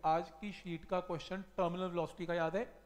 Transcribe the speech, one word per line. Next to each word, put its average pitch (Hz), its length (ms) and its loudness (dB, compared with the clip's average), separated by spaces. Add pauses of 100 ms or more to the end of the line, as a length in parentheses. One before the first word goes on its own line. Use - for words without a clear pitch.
आज 165 260 4 (100)
की 208 120 -6
sheet 170 320 -6
का 185 180 0
question 185 420 -4 (120)
terminal 180 320 2
velocity 170 380 -2
का 170 80 2
याद 165 220 2
है, 233 100 2 (200)